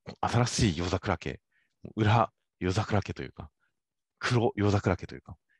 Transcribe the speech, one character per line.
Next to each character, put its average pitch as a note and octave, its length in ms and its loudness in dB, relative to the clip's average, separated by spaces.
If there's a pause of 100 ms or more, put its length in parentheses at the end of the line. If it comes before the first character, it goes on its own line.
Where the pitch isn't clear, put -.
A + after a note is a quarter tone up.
(200)
新 A#2 260 2
し A#2 260 2
い D2 40 -4
夜 F2 140 -4
桜 F#2 260 -2
家、 - 240 -10 (560)
裏 A2 360 4 (260)
夜 F2+ 140 0
桜 G#2 280 0
家 - 140 -8
と - 80 -10
い C2 40 -8
う - 60 -14
か、 - 180 -16 (680)
黒 A#2+ 380 2
夜 G2+ 140 2
桜 G2 260 2
家 - 100 -14
と - 80 -16
い C2 40 -14
う - 40 -18
か、 - 140 -18 (240)